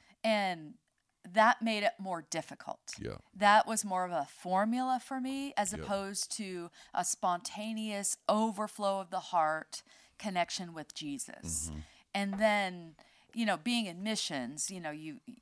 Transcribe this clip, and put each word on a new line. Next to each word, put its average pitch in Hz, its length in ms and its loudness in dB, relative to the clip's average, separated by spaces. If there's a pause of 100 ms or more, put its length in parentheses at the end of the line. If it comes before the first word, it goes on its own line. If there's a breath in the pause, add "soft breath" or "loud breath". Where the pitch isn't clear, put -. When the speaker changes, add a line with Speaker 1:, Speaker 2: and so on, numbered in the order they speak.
(240 soft breath)
Speaker 1:
And 190 500 0 (560)
that 220 300 6
made 220 220 2
it 202 160 4
more 180 320 -4
difficult. - 720 -8
Speaker 2:
Yeah. - 160 -6 (180)
Speaker 1:
That 202 320 8
was 220 180 0
more 185 200 0
of 180 80 -4
a 151 180 0
formula 233 760 0
for 262 160 -6
me 269 360 -4
as 202 160 2
Speaker 2:
Yep. - 100 -6
Speaker 1:
opposed 196 560 -4
to 180 320 -6 (240 loud breath)
a 180 100 0
spontaneous 208 1120 -2 (120)
overflow 208 720 2
of 180 100 -8
the 185 100 -2
heart 156 600 0 (360 soft breath)
connection 175 540 -2
with 156 220 -12
Jesus. 82 760 -6
Speaker 2:
Mm-hmm. 76 100 -8 (340 loud breath)
Speaker 1:
And 196 260 -2
then, 185 540 2 (400 soft breath)
you 233 100 0
know, 196 120 4
being 233 300 2
in 175 180 -8
missions, 151 640 -2
you 190 100 -8
know, 156 120 -6
you, 156 280 -10 (220)